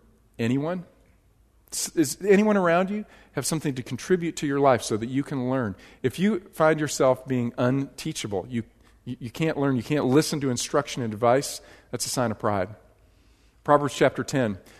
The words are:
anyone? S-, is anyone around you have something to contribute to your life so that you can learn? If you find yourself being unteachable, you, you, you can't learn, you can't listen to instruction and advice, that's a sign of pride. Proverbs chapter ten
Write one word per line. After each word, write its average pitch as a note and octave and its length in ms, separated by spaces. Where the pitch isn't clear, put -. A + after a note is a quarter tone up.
anyone? D3 480
S-, - 240
is D3 220
anyone G#3 300
around F3+ 320
you G#3 160
have C3+ 120
something D3+ 300
to B2+ 80
contribute E3 540
to D#3 100
your C#3+ 120
life C3+ 240
so A#2 140
that A#2 140
you C3+ 120
can B2+ 280
learn? A#2+ 260
If B2+ 160
you G3+ 220
find D#3 260
yourself C3+ 480
being B2 300
unteachable, B2+ 920
you, A#2 140
you, B2+ 160
you A#2+ 100
can't D#3+ 280
learn, C#3 180
you A2+ 60
can't C#3+ 240
listen D3 340
to C#3 100
instruction C#3 520
and A2 100
advice, A#2+ 480
that's - 160
a - 40
sign A#2+ 200
of G#2+ 80
pride. G#2 360
Proverbs D3 300
chapter C3+ 300
ten A2+ 340